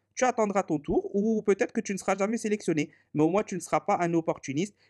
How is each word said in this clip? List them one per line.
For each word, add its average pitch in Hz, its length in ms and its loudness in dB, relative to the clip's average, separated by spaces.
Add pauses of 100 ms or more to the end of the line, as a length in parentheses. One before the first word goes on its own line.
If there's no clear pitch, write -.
(140)
tu - 120 -2
attendras 208 380 0
ton 151 140 0
tour 185 360 -2
ou 214 260 2
peut-être 196 320 0
que 226 80 -4
tu 196 140 -4
ne 185 40 -6
seras 190 160 -2
jamais 202 220 -2
sélectionné. 190 540 -2 (240)
Mais 147 80 2
au 165 80 4
moins, 202 120 2
tu 202 120 -8
ne 170 60 -6
seras 156 200 -2
pas 202 180 0
un 170 140 0
opportuniste 160 640 -2 (140)